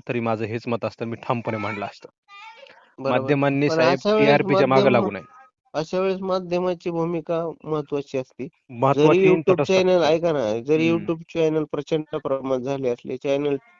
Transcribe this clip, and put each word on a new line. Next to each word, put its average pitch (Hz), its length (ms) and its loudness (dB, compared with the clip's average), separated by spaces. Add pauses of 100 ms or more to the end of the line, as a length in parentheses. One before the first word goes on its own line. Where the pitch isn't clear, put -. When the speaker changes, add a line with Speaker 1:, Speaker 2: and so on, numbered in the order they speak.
Speaker 1:
तरी 123 120 -2
माझं 113 240 -2
हेच 113 220 -6
मत 117 180 -4
असतं, 110 200 -6
मी 117 120 -8
ठामपणे 117 400 -4
मांडलं 101 280 -6
असतं. - 240 -14 (920)
Speaker 2:
बरोबर. 131 200 -2
Speaker 1:
माध्यमांनी, 139 500 0
Speaker 2:
पण 160 60 0
Speaker 1:
साहेब, 160 180 2
Speaker 2:
अशा 202 200 -2
वेळेस 214 160 4
Speaker 1:
टीआरपीच्या - 380 4
मागं 131 160 4
Speaker 2:
माध्यम, 131 100 4
Speaker 1:
लागू 120 180 2
नये. 95 120 -10 (520)
Speaker 2:
अशा 160 260 -4
वेळेस 190 200 -2
माध्यमाची 180 680 -2
भूमिका 165 600 -4 (140)
महत्त्वाची 147 540 -4
असते. 131 260 -10
जरी - 340 -18
Speaker 1:
महत्त्वाची 143 420 6
आणि 190 80 6
Speaker 2:
YouTube 165 260 4
Speaker 1:
तटस्थ 160 180 0
Speaker 2:
चॅनल, 185 180 4
Speaker 1:
असते. 165 240 4
Speaker 2:
ऐका 165 180 0
ना, 117 260 0
जरी 156 300 0
Speaker 1:
हम्म. 165 160 0
Speaker 2:
YouTube 165 300 -8
चॅनल 156 300 2
प्रचंड 151 520 -4
प्रमाणात 131 440 -2
झाले 135 280 -4
असले, 127 280 -6
चॅनल 143 400 -2 (240)